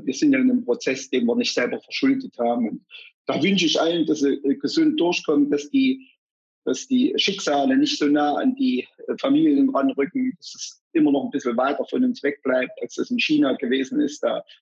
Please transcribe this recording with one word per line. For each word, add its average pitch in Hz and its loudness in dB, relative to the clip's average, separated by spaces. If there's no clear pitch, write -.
wir - -4
sind 147 4
ja 131 2
in 127 4
einem 120 0
Prozess, 127 -4
den 120 0
wir 117 0
nicht 120 -2
selber 117 -2
verschuldet 135 -2
haben. 120 0
Und - -10
da 135 -2
wünsche 180 2
ich - 0
allen, 165 0
dass 151 -2
sie, 139 2
äh, 135 -2
gesund 156 0
durchkommen, 156 0
dass 143 -2
die, 131 0
dass - -4
die 123 2
Schicksale 143 0
nicht 151 2
so 151 2
nah 147 2
an - 0
die, 127 -2
äh, 113 -4
Familien 139 4
ranrücken, 135 -2
dass - -18
es - -16
immer 151 4
noch 131 0
ein 120 -6
bisschen 123 -4
weiter 131 -2
von 127 -2
uns 123 -2
weg 143 -4
bleibt, 127 -2
als - -10
das - -6
in 123 0
China 147 2
gewesen 131 -2
ist. - -4
Da 117 -2